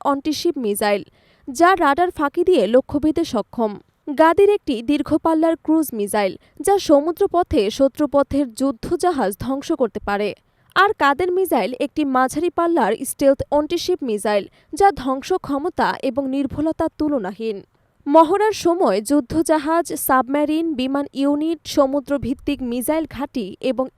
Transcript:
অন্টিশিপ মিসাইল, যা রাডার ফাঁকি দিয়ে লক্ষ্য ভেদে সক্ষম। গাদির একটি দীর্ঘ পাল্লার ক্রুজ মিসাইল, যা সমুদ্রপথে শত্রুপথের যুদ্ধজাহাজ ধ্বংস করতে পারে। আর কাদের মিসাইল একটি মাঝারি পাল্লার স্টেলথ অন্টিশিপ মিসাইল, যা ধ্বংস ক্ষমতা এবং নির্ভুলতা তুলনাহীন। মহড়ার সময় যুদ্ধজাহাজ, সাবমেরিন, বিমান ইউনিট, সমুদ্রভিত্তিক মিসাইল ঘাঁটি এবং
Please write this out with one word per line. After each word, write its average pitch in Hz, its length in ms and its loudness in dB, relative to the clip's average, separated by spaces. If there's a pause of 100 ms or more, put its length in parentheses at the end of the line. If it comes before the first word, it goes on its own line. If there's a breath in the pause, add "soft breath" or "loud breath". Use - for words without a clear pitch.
(120)
অন্টিশিপ 302 460 -2
মিসাইল, 208 440 -2 (460 soft breath)
যা 294 280 4
রাডার 339 360 2
ফাঁকি 311 320 -2
দিয়ে 349 240 4
লক্ষ্য 254 320 2
ভেদে 311 340 0
সক্ষম। 214 400 -2 (460)
গাদির 339 380 6
একটি 277 180 -4 (140)
দীর্ঘ 294 200 0 (140)
পাল্লার 330 400 2
ক্রুজ 311 300 2
মিসাইল, 202 400 -2 (320 soft breath)
যা 392 100 4 (120)
সমুদ্রপথে 320 760 2 (160)
শত্রুপথের 277 680 0 (140)
যুদ্ধজাহাজ 277 720 -2 (120)
ধ্বংস 269 260 -6 (120)
করতে 220 260 -4
পারে। 202 220 -2 (460)
আর 392 140 4 (120)
কাদের 285 300 2
মিসাইল 320 480 0
একটি 294 220 -4 (140)
মাঝারি 262 420 0
পাল্লার 339 340 2 (180)
স্টেলথ 277 300 2 (120)
অন্টিশিপ 311 480 -2 (100)
মিসাইল, 208 340 -2 (300 soft breath)
যা 392 140 4 (140)
ধ্বংস 262 280 -4 (160)
ক্ষমতা 277 420 -2 (220)
এবং 269 140 -2 (120)
নির্ভুলতা 311 500 -2 (120)
তুলনাহীন। 226 600 -4 (480)
মহড়ার 349 560 4
সময় 339 340 2 (120)
যুদ্ধজাহাজ, 302 760 0 (220)
সাবমেরিন, 294 580 0 (100)
বিমান 269 380 -2
ইউনিট, 294 460 -2 (160)
সমুদ্রভিত্তিক 277 840 -2 (120)
মিসাইল 302 340 -2 (100)
ঘাঁটি 240 320 -6 (140)
এবং 262 240 -2 (120)